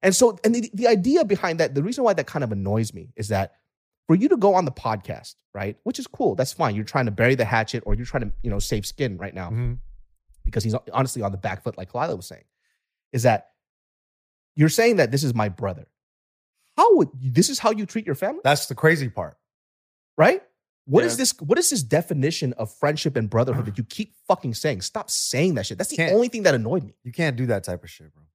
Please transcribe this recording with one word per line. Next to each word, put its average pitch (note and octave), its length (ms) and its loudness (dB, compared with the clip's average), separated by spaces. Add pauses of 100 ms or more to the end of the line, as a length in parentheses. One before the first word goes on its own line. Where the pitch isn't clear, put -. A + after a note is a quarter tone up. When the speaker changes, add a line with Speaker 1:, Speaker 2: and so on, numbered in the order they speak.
Speaker 1:
And F#3+ 140 4
so, A3+ 300 4
and A#3 100 4
the, A#3+ 180 -4
the A3+ 140 0
idea A#3 380 4
behind F3+ 340 -2
that, C#3+ 160 2
the C#3 80 0
reason B3 220 -2
why G#3+ 80 4
that D#3 140 -2
kind C#3+ 180 -4
of A2 80 -4
annoys G2+ 400 -2
me - 240 -16
is G#2 100 -6
that G2 280 -2 (520)
for D#3+ 80 6
you G#3+ 140 4
to F#4 80 4
go G3+ 180 4
on F#3 80 2
the C3+ 80 -4
podcast, G#2 640 -8 (180)
right, G2+ 300 -6
which - 160 -6
is B3+ 80 -10
cool, E3 280 -2
that's - 180 -2
fine. B2+ 220 0
You're G#2+ 100 -4
trying C3 200 -2
to A2 60 -2
bury A#2 240 2
the B2 100 0
hatchet A2+ 400 -2
or G#2 100 2
you're A#2 100 -4
trying B2+ 180 -4
to, G2+ 80 -4 (120)
you A#2+ 60 -4
know, G2+ 100 -2
save G#2 260 -2
skin A2 320 -4
right F#2 180 -12
now F2+ 140 -10
Speaker 2:
Mm-hmm. A#2+ 240 -2 (720)
Speaker 1:
because - 180 0
he's A2 100 -2 (200)
honestly B2+ 280 -2
on G2 120 -2
the F#2+ 40 -8
back F#2 280 -8
foot, A#2 120 -8
like F#2+ 140 -14
Kalila D3+ 240 -4
was - 120 -12
saying, - 180 -20 (680)
is A#2+ 100 -2
that A2+ 260 2 (1040)
you're D3+ 140 6
saying A3+ 280 4
that B2+ 140 4
this C#3 120 0
is C3 100 0
my A2 160 0
brother. F#2+ 360 -8 (920)
How G4+ 180 8
would, F#3 180 4
this C3 360 2
is C#4 100 -6
how A3 120 2
you G#3+ 140 -4
treat G#3+ 200 -8
your C3+ 100 -2
family? C4+ 280 -6
Speaker 2:
That's C#3 240 2
the C3 80 -8
crazy D3+ 340 2
part. - 280 -10 (800)
Speaker 1:
Right? C4 240 4 (440)
What D#3+ 180 4
is A#3 100 0
Speaker 3:
Yeah. A3+ 40 -6
Speaker 1:
this, B3+ 240 0
what E3 160 2
is F4 120 2
this G#3+ 140 -2
definition D3 680 -2
of G#2+ 200 -8
friendship D3 420 -2
and A2 140 -2
brotherhood A#2 360 0
that G#2 120 -8
you A#2 60 -4
keep - 320 -10 (120)
fucking C#3 280 0
saying? A#2+ 260 -4
Stop - 280 -10
saying D#3 460 0
that G2 100 -4
shit. G2 120 -10
That's - 120 -6
the - 80 -8
Speaker 2:
Can't E3 160 2
Speaker 1:
only A#3 140 4
thing A3+ 160 -6
that F#3 120 6
annoyed B2 280 -2
me. G#2 200 -18
Speaker 2:
You B2 80 -14
can't D3+ 240 -2
do B2+ 120 -2
that G#2 160 0
type F2+ 200 -8
of E2+ 60 -20
shit, D#2 240 -20
bro. D2+ 100 -20 (120)